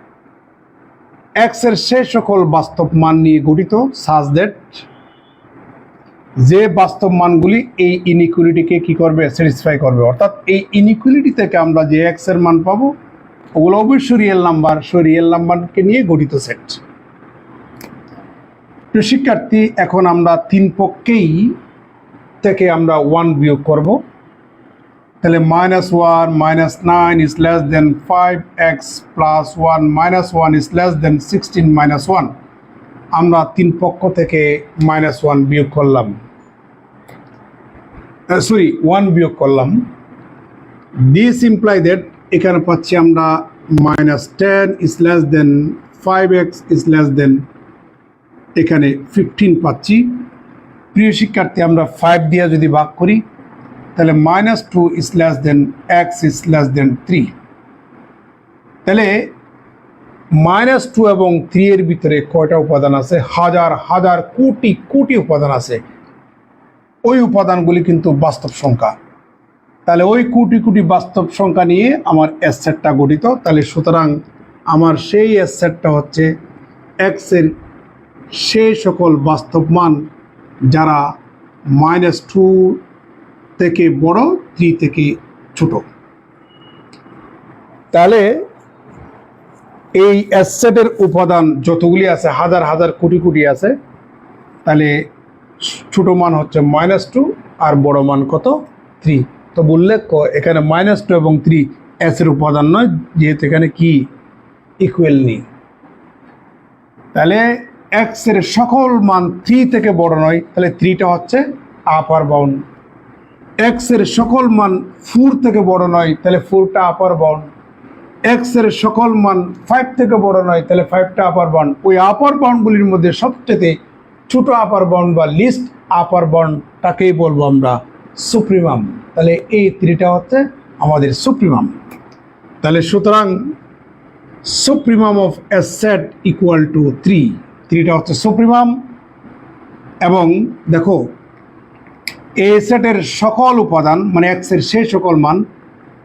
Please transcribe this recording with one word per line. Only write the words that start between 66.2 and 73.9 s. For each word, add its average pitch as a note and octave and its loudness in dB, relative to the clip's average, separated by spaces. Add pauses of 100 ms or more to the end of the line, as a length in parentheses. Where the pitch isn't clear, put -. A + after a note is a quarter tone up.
ওই B3+ 2 (100)
উপাদানগুলি F3+ 0
কিন্তু E3+ 0 (160)
বাস্তব C#3 -6 (100)
সংখ্যা। A#2+ -2 (920)
তাহলে E3+ 2
ওই A#3+ 2 (120)
কোটি A#3 2
কোটি G#3 2 (120)
বাস্তব F3+ -4 (140)
সংখ্যা F3+ 0
নিয়ে G#3 2 (220)
আমার D#3 2 (200)
এস - -2
সেটটা D#3 -2 (100)
গঠিত। D3+ 0 (180)
তাহলে D#3 2 (100)
সুতরাং E3 0 (680)